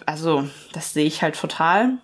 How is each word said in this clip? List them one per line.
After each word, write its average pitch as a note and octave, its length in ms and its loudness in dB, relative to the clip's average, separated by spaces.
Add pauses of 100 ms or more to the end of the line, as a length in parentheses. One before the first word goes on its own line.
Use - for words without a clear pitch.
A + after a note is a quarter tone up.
also D3+ 420 0 (240)
das - 220 -8
sehe D3+ 100 2
ich D3+ 180 0
halt D#3 160 0
total, G3 640 2